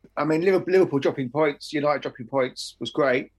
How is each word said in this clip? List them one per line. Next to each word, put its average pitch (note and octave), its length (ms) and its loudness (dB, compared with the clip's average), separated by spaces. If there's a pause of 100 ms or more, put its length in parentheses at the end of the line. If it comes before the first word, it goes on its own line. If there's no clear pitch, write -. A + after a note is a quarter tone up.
(160)
I D3 80 -2
mean, D#3 180 0
Liverpool, F#3 320 2
Liverpool F3 240 4
dropping C3+ 320 -2
points, D3 420 -2
United C#3+ 300 0
dropping B2+ 260 -10
points - 520 -4
was A#2 100 -8
great. C3+ 500 0